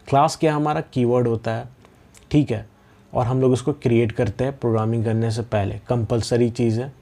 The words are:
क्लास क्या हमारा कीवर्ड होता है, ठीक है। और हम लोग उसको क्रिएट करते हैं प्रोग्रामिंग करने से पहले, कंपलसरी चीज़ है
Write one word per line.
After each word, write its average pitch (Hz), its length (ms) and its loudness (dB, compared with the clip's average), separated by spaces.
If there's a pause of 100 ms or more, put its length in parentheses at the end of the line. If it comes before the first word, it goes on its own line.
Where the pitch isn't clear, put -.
क्लास 143 280 2
क्या 156 180 2
हमारा 151 280 0
कीवर्ड 123 460 0
होता 113 260 -2
है, 120 140 -8 (600)
ठीक 147 200 2
है। 110 140 -4 (480)
और 120 140 0
हम 131 140 0
लोग 131 120 4
उसको 131 220 0
क्रिएट 117 380 0
करते 120 320 -2
हैं 135 140 -6
प्रोग्रामिंग 113 460 0
करने 113 260 0
से 113 140 -4
पहले, 104 440 -2
कंपलसरी 120 600 0
चीज़ 117 300 0
है 139 220 -8